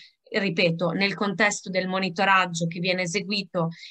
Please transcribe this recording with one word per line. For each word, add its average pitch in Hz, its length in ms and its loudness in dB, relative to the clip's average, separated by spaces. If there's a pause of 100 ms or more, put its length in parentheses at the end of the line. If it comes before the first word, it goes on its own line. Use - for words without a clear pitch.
(380)
ripeto, 175 540 2
nel 196 240 0
contesto 202 540 0
del 185 180 0
monitoraggio 185 800 0
che 175 120 -6
viene 180 240 0
eseguito 190 640 -2 (220)